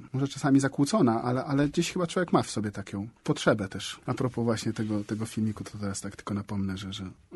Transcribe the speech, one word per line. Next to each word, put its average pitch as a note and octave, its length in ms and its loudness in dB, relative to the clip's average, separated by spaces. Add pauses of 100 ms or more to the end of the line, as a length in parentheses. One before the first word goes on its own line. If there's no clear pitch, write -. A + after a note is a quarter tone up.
(120)
Może C3+ 160 0
czasami C#3 320 4
zakłócona, C#3 640 4
ale, B2 220 0
ale C#3+ 240 2
gdzieś E3 240 0
chyba F3+ 140 0
człowiek F3 260 0
ma - 100 6
w - 80 -6
sobie G#2 200 -2
taką G2+ 380 -8 (160)
potrzebę A#2+ 440 2
też. - 380 -8
A C3+ 80 -2
propos B2 300 0
właśnie A2 280 0
tego, G#2+ 320 -2
tego A2 220 -2
filmiku, A2 380 -2
to - 140 -10
teraz G2+ 220 -4
tak G2 160 -10
tylko - 180 -6
napomnę, G2 420 -2
że, F#2+ 160 -8
że, G2 120 -8 (320)